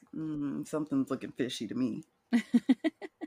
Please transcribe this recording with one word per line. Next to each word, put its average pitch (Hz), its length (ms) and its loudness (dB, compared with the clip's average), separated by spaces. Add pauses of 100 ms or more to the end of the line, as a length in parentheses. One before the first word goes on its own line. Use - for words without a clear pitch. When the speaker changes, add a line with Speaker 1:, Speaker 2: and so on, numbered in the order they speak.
(160)
Speaker 1:
mm, 147 520 -4
something's 143 420 0
looking - 220 -4
fishy 123 360 -4
to 101 80 -6
me. 120 280 -2 (300)
Speaker 2:
<laughs> 233 80 6 (840)